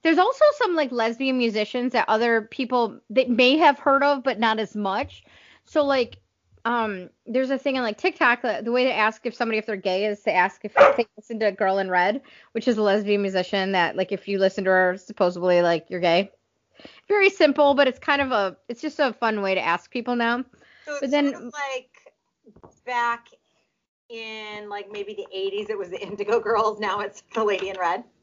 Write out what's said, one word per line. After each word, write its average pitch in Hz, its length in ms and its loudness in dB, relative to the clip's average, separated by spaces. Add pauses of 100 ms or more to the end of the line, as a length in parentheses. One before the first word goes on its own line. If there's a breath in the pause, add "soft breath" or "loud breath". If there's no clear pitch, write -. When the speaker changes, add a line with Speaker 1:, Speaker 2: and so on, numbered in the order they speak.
Speaker 1:
There's 320 160 4
also 494 260 2 (140)
some, 392 160 0
like, 285 180 -2
lesbian 240 460 -2
musicians 233 540 -2
that - 160 0
other 226 340 2
people 240 580 -4 (100)
that 247 200 2
may 254 280 4
have 302 200 4
heard 277 240 2
of, 277 200 2
but 240 160 -2
not 220 200 0
as 214 180 -6
much. 202 480 -6 (400 soft breath)
So, 302 200 0
like, 262 340 -2 (460)
um, 220 440 -4 (180)
there's 254 240 -2
a 269 80 -2
thing 269 200 -4
on, 247 60 -2
like, 214 140 -6
TikTok, 254 440 0
the, 220 220 -2
the 233 80 -2
way 254 120 2
to 262 80 2
ask 214 320 0
if 233 120 -6
somebody, 226 220 -2
if 214 80 -6
they're 214 100 -6
gay 190 300 -2
is 208 160 -4
to 190 100 0
ask 180 320 0
if 208 100 -12
they 208 320 6 (100)
listen 220 240 -12
to 208 120 2
Girl 196 260 0
in 190 100 -2
Red, 185 320 2 (320 loud breath)
which 233 140 -4
is 233 120 2
a 214 40 0
lesbian 202 400 2
musician 190 500 -2
that, 175 240 2
like, 185 140 -2
if 190 160 -8
you 196 140 -4
listen 190 240 0
to 190 60 2
her, 185 260 4
supposedly, 180 680 0
like, 170 260 0
you're 180 120 -8
gay. 175 300 2 (800 loud breath)
Very 392 220 4
simple, 285 440 4
but 269 140 4
it's 254 120 -4
kind 277 200 0
of 262 120 -2
a, 202 240 -2 (120)
it's 240 140 -10
just 302 160 -8
a 262 140 0
fun 220 300 -2
way 190 120 0
to 185 60 0
ask - 300 -2
people 240 260 -4
now. 240 280 -2 (400 soft breath)
Speaker 2:
So 294 80 -10
it's 285 80 -8
Speaker 1:
But 269 100 -4
then 285 220 2
Speaker 2:
sort - 140 -14
of 240 80 -16
like 269 600 -12 (720)
back 233 440 -4 (800)
in, 214 600 -14
like, 202 240 -12
maybe 202 220 -10
the 196 180 -10
eighties, 196 360 -6
it 214 100 -4
was 180 120 -8
the 185 100 -10
Indigo 202 380 -4
Girls. 214 400 0
Now 208 220 -4
it's - 240 -12 (100)
the 220 80 -2
Lady 196 280 -2
in 190 80 -10
Red. 180 260 -4 (180)